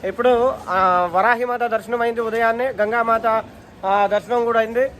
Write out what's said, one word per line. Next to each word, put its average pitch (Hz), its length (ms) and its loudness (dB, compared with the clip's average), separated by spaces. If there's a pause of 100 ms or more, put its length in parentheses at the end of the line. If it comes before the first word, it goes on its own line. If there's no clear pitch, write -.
ఇప్పుడు, 240 480 2 (160)
ఆ, 180 420 2
వరాహిమాత 240 480 0
దర్శనం 226 420 -2
అయింది 233 200 -2
ఉదయాన్నే, 226 460 0
గంగామాత, 226 760 0 (420)
ఆ, 196 220 2
దర్శనం 208 380 -2
కూడా 226 140 2
అయింది. 233 400 -2